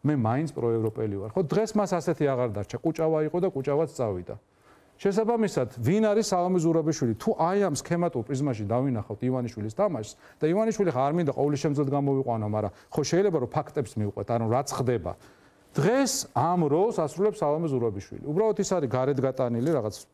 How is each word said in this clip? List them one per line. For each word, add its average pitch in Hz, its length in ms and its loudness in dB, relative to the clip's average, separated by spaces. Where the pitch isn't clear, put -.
მე 147 120 2
მაინც 135 320 0
პროევროპელი 113 600 -2
ვარ. 107 100 -10
ხო, 190 160 0
დღეს 214 320 0
მას 202 160 0
ასეთი 160 320 -2
აღარ 127 320 0
დარჩა. 101 240 -8
კუჭავა 160 360 0
იყო 175 80 -2
და 185 160 2
კუჭავაც 143 400 0
წავიდა. 104 400 -4
შესაბამისად, 202 680 0
ვინ 185 320 4
არის 214 160 2
სალომე 180 320 2
ზურაბიშვილი? 156 560 2
თუ - 140 -2
აი 180 240 2
ამ 165 160 0
სქემატურ 170 480 -2
პრიზმაში 131 400 -2
დავინახავთ 117 560 -2
ივანიშვილის 120 540 -4
თამაშს 160 340 -2
და - 160 -2
ივანიშვილი 202 400 2
ხა 127 160 2
არ 147 80 2
მინდა 160 240 2
ყოვლისშემძლედ 143 480 2
გამოვიყვანო, 131 640 0
მაგრამ 104 200 -2
ხო 156 160 0
შეიძლება 180 320 2
რომ 120 160 -4
ფაქტებს 139 400 -4
მივყვეთ, 104 320 -4
ანუ 117 240 0
რაც 131 240 0
ხდება. 120 360 -2
დღეს 233 380 2
ამ 170 340 2
როლს 185 300 2
ასრულებს 175 420 0
სალომე 156 300 0
ზურაბიშვილი. 117 560 -4
უბრალოდ 202 340 2
ის 190 160 -2
არის 147 140 0
გარეთ 131 340 2
გატანილი 127 480 0
რაღაც 110 220 0